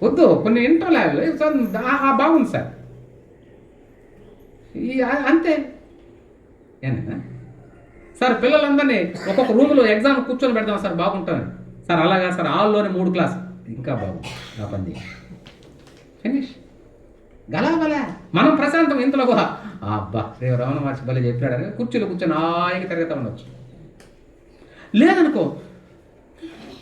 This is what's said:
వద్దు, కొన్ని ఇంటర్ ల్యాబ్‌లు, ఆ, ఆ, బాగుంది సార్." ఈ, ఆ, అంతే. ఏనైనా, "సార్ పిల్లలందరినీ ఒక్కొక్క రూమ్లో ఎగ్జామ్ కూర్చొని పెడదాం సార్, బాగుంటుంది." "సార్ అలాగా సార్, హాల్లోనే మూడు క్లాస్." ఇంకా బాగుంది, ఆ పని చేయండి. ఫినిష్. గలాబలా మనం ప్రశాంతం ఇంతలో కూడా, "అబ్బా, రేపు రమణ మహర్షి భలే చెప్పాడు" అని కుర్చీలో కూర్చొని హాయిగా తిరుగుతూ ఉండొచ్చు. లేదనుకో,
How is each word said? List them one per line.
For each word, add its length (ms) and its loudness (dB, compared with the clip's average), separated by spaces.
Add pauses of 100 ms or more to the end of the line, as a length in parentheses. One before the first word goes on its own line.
వద్దు, 400 6
కొన్ని 220 2
ఇంటర్ 280 2
ల్యాబ్‌లు, 840 0
ఆ, 140 -2
ఆ, 260 2
బాగుంది 320 4
సార్." 180 -4 (2000)
ఈ, 220 -2
ఆ, 80 0
అంతే. 640 2 (1120)
ఏనైనా, 360 -4 (1000)
"సార్ 220 2
పిల్లలందరినీ 720 2 (140)
ఒక్కొక్క 240 2
రూమ్లో 340 6
ఎగ్జామ్ 380 2
కూర్చొని 300 0
పెడదాం 240 -2
సార్, 160 -4
బాగుంటుంది." 500 -2 (440)
"సార్ 120 2
అలాగా 300 2
సార్, 160 -2
హాల్లోనే 420 2
మూడు 220 -2
క్లాస్." 580 -4
ఇంకా 260 -6
బాగుంది, 680 -10
ఆ 40 -6
పని 160 -8
చేయండి. 180 -10 (1200)
ఫినిష్. 260 -4 (1080)
గలాబలా 600 -2 (180)
మనం 200 6
ప్రశాంతం 460 2
ఇంతలో 240 2
కూడా, 340 2 (240)
"అబ్బా, 600 -4
రేపు 200 0
రమణ 100 -2
మహర్షి 320 -4
భలే 160 -2
చెప్పాడు" 320 0
అని 200 -4
కుర్చీలో 340 -2
కూర్చొని 260 -2
హాయిగా 560 -2
తిరుగుతూ 260 -4
ఉండొచ్చు. 300 -8 (1500)
లేదనుకో, 680 4 (1200)